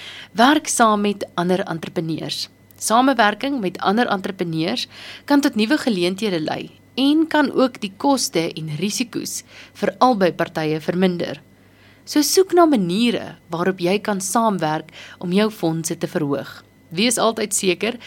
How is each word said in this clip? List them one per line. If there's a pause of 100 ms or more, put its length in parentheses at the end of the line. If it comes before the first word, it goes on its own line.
(360)
werk
saam
met (160)
ander
entrepreneurs. (300)
Samewerking
met
ander
entrepreneurs (380)
kan
tot
nuwe
geleenthede
lei (220)
en
kan
ook
die
koste
en
risiko's (360)
vir
albei
partye
verminder. (680)
So
soek
na
maniere (140)
waarop
jy
kan
saamwerk (320)
om
jou
fondse
te
verhoog. (260)
Wees
altyd
seker